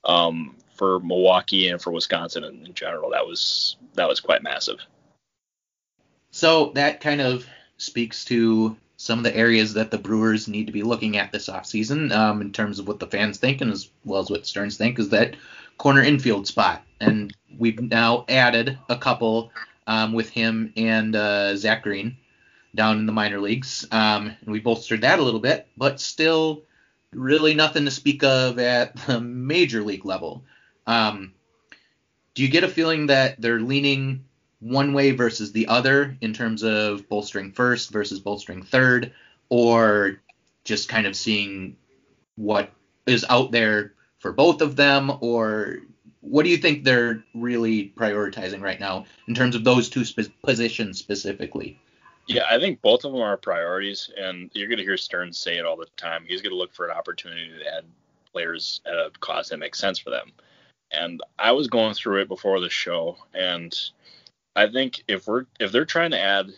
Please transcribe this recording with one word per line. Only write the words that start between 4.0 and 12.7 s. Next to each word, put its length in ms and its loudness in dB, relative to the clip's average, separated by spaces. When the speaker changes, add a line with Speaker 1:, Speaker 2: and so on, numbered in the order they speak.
Speaker 1:
was 120 0
quite 240 0
massive. 340 -6
Speaker 2:
So 460 4
that 240 0
kind 200 0
of 260 0
speaks 500 -6
to 500 2
some 220 -4
of 60 -4
the 120 0
areas 380 4
that 160 0
the 80 -2
Brewers 480 2
need 200 -4
to 60 -10
be 120 -4
looking 320 0
at 160 -2
this 160 -6
offseason, 640 -4
um, 280 4
in 120 -6
terms 260 -4